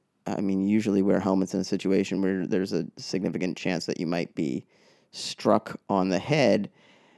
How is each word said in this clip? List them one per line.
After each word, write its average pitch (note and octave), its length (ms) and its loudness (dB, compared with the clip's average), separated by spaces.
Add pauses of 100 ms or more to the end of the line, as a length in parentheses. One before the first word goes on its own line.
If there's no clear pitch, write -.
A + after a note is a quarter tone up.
(260)
I - 160 -4
mean, G2 260 0
usually G#2 320 4
wear F#2+ 180 4
helmets F#2+ 360 2
in F#2+ 60 0
a F#2+ 40 -2
situation F#2+ 560 0
where F#2+ 260 0
there's G2 280 -2
a E2 120 -2 (120)
significant F2+ 580 -4
chance F2+ 300 -4
that - 120 -4
you F2 80 -4
might E2+ 280 -4
be C#2 320 -4 (440)
struck - 760 -2
on F#2+ 220 2
the F2+ 80 2
head. A#2 520 2 (480)